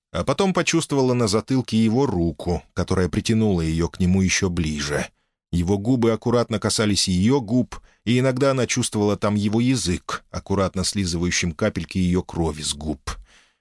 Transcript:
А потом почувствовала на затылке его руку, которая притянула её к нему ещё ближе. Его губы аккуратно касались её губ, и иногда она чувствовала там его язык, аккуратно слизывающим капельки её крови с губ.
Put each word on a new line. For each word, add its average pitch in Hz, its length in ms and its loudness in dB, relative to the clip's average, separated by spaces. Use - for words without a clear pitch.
А 87 100 -2
потом 190 300 0
почувствовала 147 600 0
на 120 140 2
затылке 110 540 0
его 113 220 4
руку, 85 580 -2
которая 90 340 0
притянула 104 540 0
её 80 260 0
к - 120 -8
нему 92 200 4
ещё 95 300 0
ближе. 76 560 -4
Его 87 260 0
губы 113 340 2
аккуратно 113 460 0
касались 104 500 0
её 104 320 2
губ, 117 400 -2
и 120 140 2
иногда 131 320 2
она 127 160 0
чувствовала 104 500 0
там 104 180 0
его 104 260 0
язык, 113 680 -2
аккуратно 95 540 -2
слизывающим 87 680 -2
капельки 95 460 -4
её 90 240 2
крови 78 400 -4
с 73 120 -6
губ. 73 360 -8